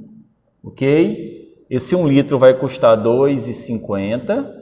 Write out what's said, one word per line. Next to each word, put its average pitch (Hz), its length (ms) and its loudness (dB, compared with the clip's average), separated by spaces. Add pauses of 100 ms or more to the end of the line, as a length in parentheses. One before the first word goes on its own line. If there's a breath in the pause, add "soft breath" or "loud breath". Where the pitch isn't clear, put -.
(640)
ok? - 1040 -4
Esse 127 280 -4
um 175 100 0
litro 139 320 2
vai 131 160 8
custar 131 420 2
dois 120 520 0
e 117 60 -8
cinquenta, 113 880 -6 (200)